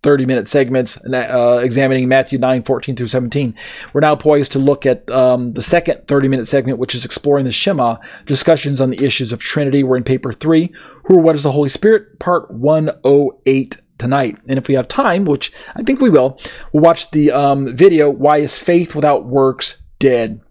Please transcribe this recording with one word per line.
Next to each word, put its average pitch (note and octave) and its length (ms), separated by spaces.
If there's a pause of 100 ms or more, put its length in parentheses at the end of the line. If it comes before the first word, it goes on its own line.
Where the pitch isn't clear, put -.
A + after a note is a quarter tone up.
thirty-minute C3 440
segments, B2+ 580
uh, B2 580
examining B2+ 440
Matthew C3 300
nine B2+ 260
fourteen C3+ 320
through A#2+ 120
seventeen. B2 480 (380)
We're C#3+ 80
now D3+ 140
poised C#3+ 360
to C3+ 80
look C#3 260
at, - 240
um, B2 440
the - 80
second E3+ 460
thirty-minute C3+ 400
segment, C3 300
which B2+ 160
is A#2+ 100
exploring C#3+ 420
the B2 60
Shema, B2 460 (280)
discussions C#3+ 540
on C3 120
the A#2+ 120
issues B2 280
of A#2 80
Trinity. C#3 440
We're B2+ 140
in B2 60
paper C3 280
three, D#3+ 400 (340)
Who F#3+ 120
or E3+ 40
What D#3+ 140
is C#3+ 80
the D3 80
Holy C#3+ 180
Spirit, G#3+ 500
part - 320
one D3+ 400 (120)
oh C#3 440
eight C3+ 300 (200)
tonight. B2 400 (100)
And C3 120
if - 80
we C#3 80
have B2+ 120
time, G3+ 380
which C#3+ 260 (240)
I - 60
think C4 180
we B3+ 120
will, C#3 280 (320)
we'll D3+ 120
watch E3 260
the, D3+ 220
um, C#3 440
video, D#3 360
Why D3 260
is D3 220
Faith F3 340
Without D3 320
Works C3 580 (140)
Dead? A#2 420 (120)